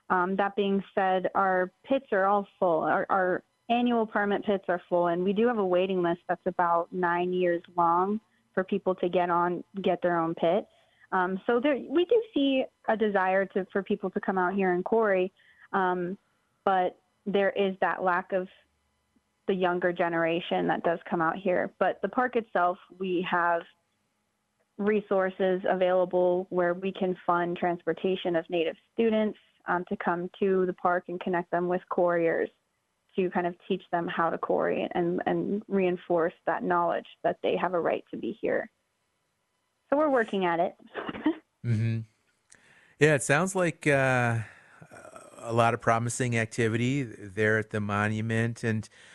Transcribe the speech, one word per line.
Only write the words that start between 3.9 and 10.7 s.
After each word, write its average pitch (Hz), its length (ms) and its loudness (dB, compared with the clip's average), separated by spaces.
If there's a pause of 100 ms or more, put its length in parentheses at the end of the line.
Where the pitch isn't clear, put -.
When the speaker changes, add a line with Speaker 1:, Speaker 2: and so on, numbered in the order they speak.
Speaker 1:
permit 208 400 -2
pits 196 240 0
are 175 180 -2
full, 175 200 2
and 175 160 0
we 196 100 2
do 214 140 2
have 247 100 0
a 202 80 0
waiting 185 360 0
list 170 260 0
that's 175 180 -4
about 170 460 2
nine 180 420 0
years 175 280 0 (140)
long 175 440 2 (340)
for 190 100 0
people 185 320 0
to 185 140 -2
get 175 200 2
on, 175 340 0 (200)
get 180 180 0
their 175 160 2
own 165 180 0
pit. 180 300 2 (460)